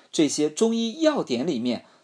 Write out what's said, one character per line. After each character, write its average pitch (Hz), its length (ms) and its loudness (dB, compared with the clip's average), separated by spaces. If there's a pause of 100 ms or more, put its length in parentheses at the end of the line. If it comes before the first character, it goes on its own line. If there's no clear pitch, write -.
(120)
这 156 160 4
些 151 220 0
中 226 260 0
医 226 260 -4
药 294 220 2
典 127 220 -2
里 151 140 -2
面 117 260 -4 (180)